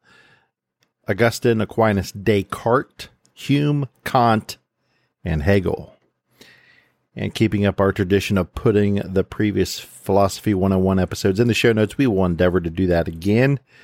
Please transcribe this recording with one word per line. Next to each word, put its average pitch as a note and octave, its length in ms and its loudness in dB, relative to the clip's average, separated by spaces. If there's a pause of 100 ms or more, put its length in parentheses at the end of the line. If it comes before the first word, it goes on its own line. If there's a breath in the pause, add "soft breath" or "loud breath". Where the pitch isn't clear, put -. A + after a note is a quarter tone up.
(1080 soft breath)
Augustine, A2 540 0
Aquinas, G2+ 500 0
Descartes, G#2+ 960 -2 (260)
Hume, C#3+ 520 -2 (160)
Kant, A#2 540 0 (680)
and D#2+ 200 -2
Hegel. F#2+ 520 -2 (1200 soft breath)
And G#2 160 -8
keeping G#2+ 320 0
up G2 160 0
our G2 120 2
tradition G2 480 0
of F2 160 -4
putting G2+ 400 2
the F#2+ 280 -2
previous G2 540 -2
Philosophy - 800 -2
one F#2+ 180 2
oh F#2+ 60 2
one F#2+ 180 2
episodes F#2+ 420 0
in A#2+ 80 2
the A2+ 60 2
show A#2 200 2
notes, G#2+ 260 0
we C#3 80 2
will F#2+ 180 2
endeavor F2+ 340 2
to E2+ 120 -4
do F2+ 160 0
that E2+ 200 0
again G#2 520 0 (240 loud breath)